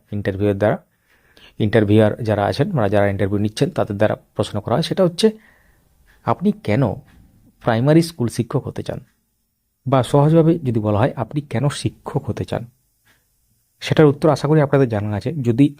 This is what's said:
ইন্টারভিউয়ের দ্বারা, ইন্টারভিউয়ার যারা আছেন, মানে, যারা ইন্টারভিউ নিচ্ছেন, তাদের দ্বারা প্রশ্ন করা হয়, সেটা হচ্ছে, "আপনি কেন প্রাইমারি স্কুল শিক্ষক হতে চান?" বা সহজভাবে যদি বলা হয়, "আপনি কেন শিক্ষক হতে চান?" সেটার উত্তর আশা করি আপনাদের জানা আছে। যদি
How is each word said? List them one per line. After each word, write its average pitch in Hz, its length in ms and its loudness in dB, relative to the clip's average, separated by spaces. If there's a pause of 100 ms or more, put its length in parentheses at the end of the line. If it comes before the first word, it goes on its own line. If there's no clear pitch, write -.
(120)
ইন্টারভিউয়ের 101 460 -2
দ্বারা, 104 300 0 (720)
ইন্টারভিউয়ার 107 640 2
যারা 104 220 0
আছেন, 143 260 -2
মানে, 113 180 0
যারা 101 200 2
ইন্টারভিউ 98 280 -2
নিচ্ছেন, 107 320 -2
তাদের 104 280 -4
দ্বারা 107 180 0 (200)
প্রশ্ন 107 240 -4
করা 110 160 -2
হয়, 156 60 0
সেটা - 220 -2
হচ্ছে, 180 280 2 (920)
"আপনি 180 260 0
কেন 107 420 0 (680)
প্রাইমারি 135 400 2
স্কুল 127 260 -6
শিক্ষক 117 400 -6
হতে 104 160 -8
চান?" - 160 -10 (880)
বা 127 160 2
সহজভাবে 160 560 4
যদি 123 200 -2
বলা 104 200 0
হয়, 135 160 0
"আপনি 139 260 -6
কেন 135 280 -4
শিক্ষক - 600 -8
হতে 95 160 -6
চান?" 110 200 -6 (1120)
সেটার - 260 4
উত্তর 147 240 2
আশা 143 180 0
করি 156 140 4
আপনাদের 135 280 2
জানা 104 260 -4
আছে। 123 180 -6
যদি 139 460 2